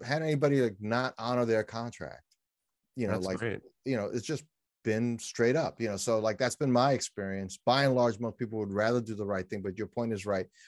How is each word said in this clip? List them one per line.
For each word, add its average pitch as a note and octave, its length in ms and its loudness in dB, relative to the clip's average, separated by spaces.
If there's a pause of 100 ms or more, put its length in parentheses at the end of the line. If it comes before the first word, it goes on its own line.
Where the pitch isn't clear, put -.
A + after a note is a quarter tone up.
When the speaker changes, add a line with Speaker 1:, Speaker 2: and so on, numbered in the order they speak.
Speaker 1:
had C#3+ 180 -2
anybody, D3 400 4
like, G#2+ 180 0
not A#2+ 380 -2
honor A#2+ 280 0
their A2+ 180 2
contract. A#2 600 -10 (720)
You A#2 120 0
know, G2 60 0
Speaker 2:
That's F#2 120 -2
Speaker 1:
like, F#2+ 120 -2
Speaker 2:
great. A2+ 240 -4 (240)
Speaker 1:
you C3 120 -2
know, G2+ 160 -2
it's A2+ 120 -4
just D#3 180 -6 (400)
been A2+ 360 0
straight A#2+ 380 2
up, D3 220 -2
you A2+ 100 -2
know? G2 80 -4
So, A2+ 220 2
like, G#2+ 200 0
that's B2 160 0
been C3+ 160 0
my B2+ 220 6
experience. G2 720 -6
By C3 200 4
and C3+ 100 4
large, A#2+ 260 4
most A#2 200 -6
people A2 200 -6
would G#2 120 -4
rather A2+ 300 2
do A2 120 -6
the G2+ 120 -4
right F#2+ 220 -2
thing, G#2 140 -6
but F#2 160 -6
your G#2 100 -4
point A#2 260 -4
is G2+ 120 -6
right. F#2+ 220 0 (200)